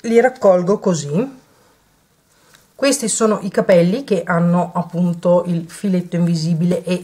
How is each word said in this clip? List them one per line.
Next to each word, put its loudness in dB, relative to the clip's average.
li 0
raccolgo 2
così. -4
Questi -2
sono 0
i -6
capelli 2
che -2
hanno 0
appunto 0
il -4
filetto -4
invisibile 0
e -2